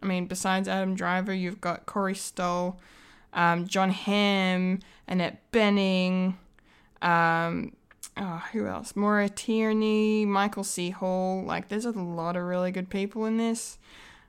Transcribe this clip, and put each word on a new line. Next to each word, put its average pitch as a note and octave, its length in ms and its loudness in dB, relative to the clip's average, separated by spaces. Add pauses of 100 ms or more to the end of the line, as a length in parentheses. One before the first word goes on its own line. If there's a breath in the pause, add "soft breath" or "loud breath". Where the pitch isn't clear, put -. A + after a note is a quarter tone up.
I - 40 -4
mean, F3+ 200 0
besides F#3+ 420 0
Adam F#3+ 260 0
Driver, F#3 400 -2
you've F#3 260 -4
got - 260 -6
Corey G3 280 -2
Stoll, F3+ 680 -4 (540 loud breath)
um, F3 320 2
John F#3+ 240 2
Hamm, F#3+ 880 2 (260 loud breath)
Annette - 360 -2 (100)
Bening, F#3+ 840 4 (680 soft breath)
um, E3+ 680 2 (440)
oh, F3+ 260 -6 (100)
who G#3 140 -2
else? - 300 -8
Maura G3+ 320 4
Tierney, G#3+ 960 2
Michael G3+ 400 0
C. F3+ 260 -4
Hall. F#3 540 -2
Like, E3+ 240 -6
there's G#3+ 160 -4
a A#3+ 60 -4
lot F3 460 -4
of F3+ 80 -2
really F3+ 260 0
good F#3 180 -6
people G3+ 380 -4
in A3 100 0
this. A3+ 400 -2 (520 loud breath)